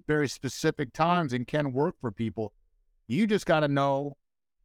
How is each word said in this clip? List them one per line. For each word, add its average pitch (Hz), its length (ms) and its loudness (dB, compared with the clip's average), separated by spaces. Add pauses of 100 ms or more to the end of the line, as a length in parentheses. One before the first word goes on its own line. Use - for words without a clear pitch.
very 151 220 2
specific 151 640 -4
times 165 400 0
and 123 120 -2
can 147 280 -2
work 147 260 0
for 120 120 -4
people. 110 420 -4 (540)
You 170 200 2
just 202 180 0
gotta 156 220 4
know 139 480 0 (500)